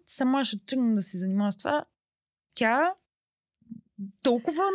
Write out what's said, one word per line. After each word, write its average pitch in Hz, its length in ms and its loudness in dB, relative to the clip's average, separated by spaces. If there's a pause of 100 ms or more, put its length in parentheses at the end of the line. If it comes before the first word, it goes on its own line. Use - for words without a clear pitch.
сама 262 400 0
ще 208 140 -6
тръгна 240 360 0
да 202 60 2
се 180 160 -4
занимавам 196 360 0
с - 40 -18
това?“ - 280 -4 (720)
Тя 269 380 2 (1300)
толкова, 277 400 2 (100)